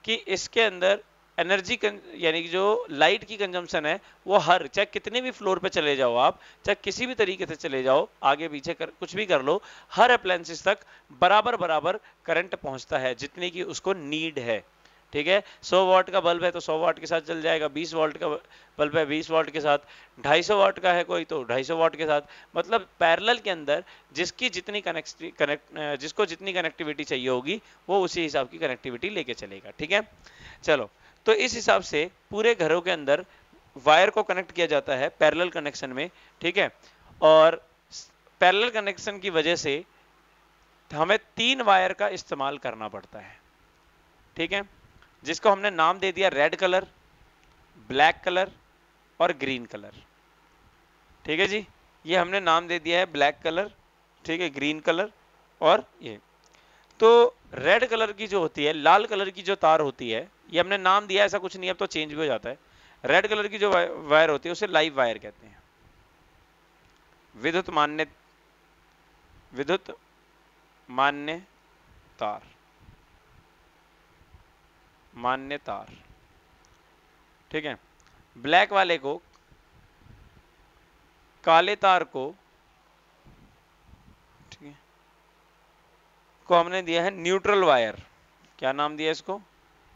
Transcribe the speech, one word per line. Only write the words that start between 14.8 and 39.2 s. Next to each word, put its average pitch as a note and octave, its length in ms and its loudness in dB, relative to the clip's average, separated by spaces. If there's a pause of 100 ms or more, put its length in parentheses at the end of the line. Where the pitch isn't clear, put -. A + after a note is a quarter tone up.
ठीक D3 140 -4
है, G3 160 2 (180)
सौ F#3 260 2
वाट F#3 220 4
का F#3+ 100 0
बल्ब E3+ 240 0
है F3 80 0
तो E3+ 80 -8
सौ D#3 180 -4
वाट E3 220 -2
के E3 60 -14
साथ E3 160 -2
चल D#3 200 -8
जाएगा, D#3+ 260 0
बीस D3+ 260 -8
वाट D#3 240 -2
का E3+ 100 -6 (500)
बल्ब D3 200 0
है D#3 80 2
बीस D#3 240 -4
वाट D#3+ 200 0
के D3 120 -6
साथ, C#3+ 180 4 (400)
ढाई D3+ 240 4
सौ G3+ 160 2
वाट G3 200 2
का F3+ 140 2
है F3 100 0
कोई E3+ 220 -4
तो D3+ 180 -6
ढाई A#2+ 200 -2
सौ D#3+ 140 -4
वाट D#3+ 180 2
के D#3 100 -6
साथ। D3 160 0 (340)
मतलब F3+ 340 -2 (100)
parallel F3+ 400 2
के G#3 100 -6
अंदर D#3 340 -2 (300)
जिसकी D3+ 360 -4
जितनी G3+ 320 -8
कनेक्ट-, E3 540 -10
connect, D3+ 420 -4
अ, D3 180 -6
जिसको D3+ 300 -4
जितनी F3+ 280 -8
connectivity D#3 500 -6
चाहिए C3 260 -4
होगी C3+ 320 -4 (280)
वो F#3+ 160 2
उसी E3+ 160 -6
हिसाब C#3 280 -2
की E3+ 80 -18
connectivity C3 520 -6
लेके D3+ 240 -8
चलेगा। G2 360 -16
ठीक D3+ 220 -10
है, G#3+ 200 -2 (520)
चलो, C3+ 260 0 (360)
तो A3 80 6
इस A3+ 200 0
हिसाब G3+ 280 2
से E3+ 300 -4 (180)
पूरे A3 260 2
घरों E3+ 260 2
के F3+ 100 -4
अंदर D3+ 340 0 (520)
wire D#3 320 6
को G#3+ 140 0
connect F3+ 280 -6
किया E3+ 160 0
जाता C#3+ 280 0
है C#3 140 -2
parallel D#3+ 400 2
connection D3 400 -8
में। C#3 200 -8 (320)
ठीक F3 160 -4
है, D#3+ 140 2 (500)
और D#3 460 8 (720)
parallel G3 300 4
connection G3+ 500 -6
की G3 100 -6